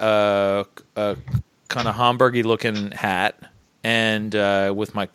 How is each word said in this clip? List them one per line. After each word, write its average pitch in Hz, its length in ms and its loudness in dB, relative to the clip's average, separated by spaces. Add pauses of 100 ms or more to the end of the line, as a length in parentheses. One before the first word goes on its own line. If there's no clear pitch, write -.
uh, 101 640 2 (320)
a 104 200 -2 (540)
kinda 117 220 -2
Hamburgy 123 500 2
looking 110 480 -2
hat, 98 500 -2 (420)
and, 110 540 0
uh, 98 400 2
with 104 180 -6
my, 98 200 -4